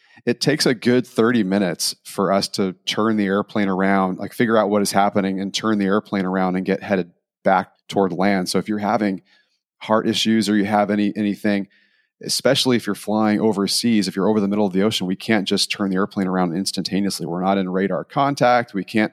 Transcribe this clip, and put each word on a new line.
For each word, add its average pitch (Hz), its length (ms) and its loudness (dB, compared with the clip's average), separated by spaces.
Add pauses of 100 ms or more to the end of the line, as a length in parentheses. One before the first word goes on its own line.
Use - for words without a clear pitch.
<laughs> - 180 -20
it 165 160 -2
takes 151 240 0
a 143 80 2
good 123 320 0
thirty 117 380 2
minutes 95 600 -2
for 95 280 -2
us 98 160 2
to 95 260 -4 (120)
turn 110 320 0
the 101 80 0
airplane 101 440 0
around, 95 480 0
like, - 160 -10
figure 113 240 2
out 104 120 4
what 104 120 2
is 101 100 -2
happening 98 480 0
and 95 140 -6
turn 110 240 -2
the 101 80 0
airplane 98 400 0
around 92 300 0
and 92 100 -4
get 95 160 0
headed 92 300 -2 (320)
back 92 260 2 (200)
toward 95 240 0
land. 92 340 0
So 98 100 -2
if 92 120 -2
you're 104 100 -4
having 101 420 0 (580)
heart - 280 0
issues 110 400 2
or 104 80 2
you 101 80 2
have 104 260 2
any, 104 280 0
anything, 101 500 -2 (560)
especially 127 540 2
if 104 80 -8
you're 101 100 -4
flying 107 460 0
overseas, 104 680 0
if 90 80 -6
you're 95 140 0
over 107 100 2
the 98 80 2
middle 104 180 0
of 95 60 -2
the 95 120 2
ocean, 107 240 -2
we 92 100 -4
can't 107 280 0
just 101 240 -2
turn 101 200 -4
the 92 80 -2
airplane 98 300 -2
around 90 280 0
instantaneously. 95 720 -4
We're 85 180 -4
not 98 140 2
in 95 120 -2
radar 92 360 -2
contact. 131 680 0
We 98 120 -4
can't, 107 280 0